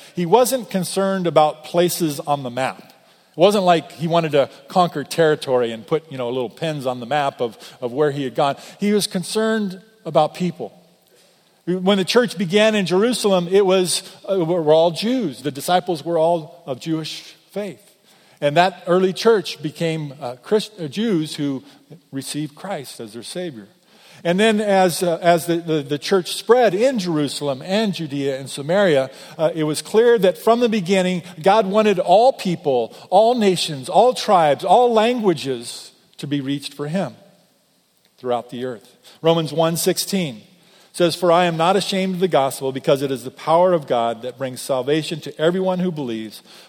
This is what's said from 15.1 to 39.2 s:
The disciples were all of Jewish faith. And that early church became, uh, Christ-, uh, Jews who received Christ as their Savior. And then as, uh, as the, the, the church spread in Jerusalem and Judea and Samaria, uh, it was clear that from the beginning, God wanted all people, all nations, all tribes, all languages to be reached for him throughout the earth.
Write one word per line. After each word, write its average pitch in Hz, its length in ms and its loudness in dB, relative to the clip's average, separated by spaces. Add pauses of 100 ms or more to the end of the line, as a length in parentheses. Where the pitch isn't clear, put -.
The 147 100 -4
disciples 175 520 -2
were 170 140 -2
all 160 480 0
of 127 140 -8
Jewish - 560 -8 (160)
faith. 190 440 -12 (440)
And 147 160 0
that 185 320 2
early 185 240 2
church 202 500 0
became, 160 580 -6
uh, 127 220 -8
Christ-, - 360 -2
uh, 160 100 -10
Jews 165 480 -2
who 143 260 -6 (480)
received 147 460 -10
Christ 180 420 -12
as 113 140 -14
their 117 100 -14
Savior. 147 460 -12 (560)
And 175 140 2
then 214 220 2
as, 190 420 2
uh, 170 180 0
as 170 260 2
the, 170 100 0
the, 160 260 -2
the 139 160 -6
church - 380 -2
spread 226 380 4
in 240 260 0
Jerusalem 147 600 -4
and 196 320 -2
Judea 139 460 -4
and 135 100 -12
Samaria, 147 640 0 (260)
uh, 160 160 0
it 160 120 -2
was 151 180 -4
clear 233 340 4
that 185 220 2
from 233 220 2
the 247 80 2
beginning, 185 560 0 (180)
God 196 240 4
wanted 208 320 2
all 214 340 4
people, 139 600 -2 (160)
all 220 240 6
nations, 170 540 0
all 220 260 4
tribes, 165 500 2
all 233 280 4
languages 190 960 -2 (280)
to 147 100 -10
be 143 120 -2
reached 139 340 -6
for 147 120 -10
him 156 300 -6 (1000)
throughout 120 340 -4
the 123 140 -8
earth. 117 320 -12 (260)